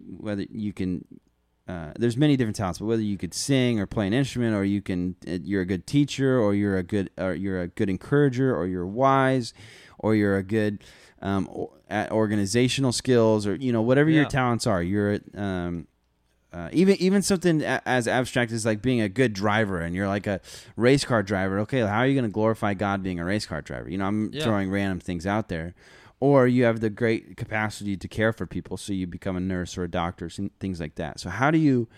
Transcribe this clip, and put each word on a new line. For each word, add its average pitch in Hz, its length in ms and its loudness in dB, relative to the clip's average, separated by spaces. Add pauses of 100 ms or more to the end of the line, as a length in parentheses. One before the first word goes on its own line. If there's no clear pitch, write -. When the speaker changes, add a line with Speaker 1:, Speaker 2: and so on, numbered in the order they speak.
(180)
Speaker 1:
whether 101 320 -6
you 104 220 -6
can, 92 320 -4 (640)
uh, 85 300 -10
there's 117 180 2
many 147 200 4
different 113 200 0
talents, 92 220 -4
but 101 80 -6
whether 113 160 0
you 104 140 -4
could 87 160 -8
sing 123 480 0
or 95 60 -2
play 104 200 -2
an 95 60 0
instrument, 120 440 -2
or 98 80 0
you 101 180 0
can, 90 320 -4 (120)
uh, - 60 -6 (100)
you're 95 200 -2
a 90 40 -2
good 92 200 -4
teacher, 135 520 2
or 104 160 2
you're 101 240 2
a 92 40 -2
good, 95 340 -2
or 92 180 -2
you're 92 260 -4
a 87 80 -6
good 101 200 -2
encourager, 131 640 2
or 82 120 -2
you're 90 200 -4
wise, 131 680 2 (440)
or 110 160 2
you're 101 220 4
a 95 60 0
good, 104 400 0 (400)
um, 98 320 0
o-, - 180 -8 (160)
at 101 220 -2
organizational 110 840 2
skills, 110 540 4
or, 101 80 0
you 127 180 -2
know, 113 100 2
whatever 135 280 6
your 156 140 6
Speaker 2:
Yeah. - 40 -4
Speaker 1:
talents 123 380 0
are, 95 160 2
you're, 101 380 0 (160)
um, 87 500 -4 (680)
uh, 85 200 -10
even, 190 240 4
even 190 260 2
something 170 400 2
a-, 120 240 -2
as 120 220 0
abstract 120 420 0
as, 113 160 -2
like, 107 160 0
being 127 180 2
a 107 80 0
good 117 240 2
driver, 101 480 0
and 85 140 -4
you're, 98 140 -2
like, 98 180 -2
a 98 140 -2 (360)
race 131 280 6
car 113 180 2
driver. 95 380 0
Okay, 123 200 -2
how 104 180 0
are 123 100 2
you 139 80 2
gonna 123 120 0
glorify 107 460 0
God 98 300 -2
being 90 160 -4
a 82 40 -4
race 101 220 -2
car 76 160 -8
driver? 62 260 -10
You 90 100 -6
know, 98 80 -2
I'm 107 260 -2
Speaker 2:
Yeah. 143 100 -8
Speaker 1:
throwing 101 280 0
random 98 280 -2
things 87 280 -6
out 104 220 0
there. 85 260 -6 (480)
Or 135 240 6
you 127 180 4
have 113 160 2
the 110 100 0
great 113 480 -2
capacity 107 580 -4
to 87 100 -12
care 110 280 2
for 95 120 -6
people, 92 300 -8
so - 160 -8
you 92 140 -2
become 90 300 -6
a 90 40 -2
nurse 90 380 -4
or 90 60 -2
a 85 60 -6
doctor, 87 380 -4
some 98 220 -8 (100)
things 95 180 -4
like 80 180 -8
that. 80 220 -8
So 95 120 -10
how 123 200 0
do 160 60 4
you 135 420 4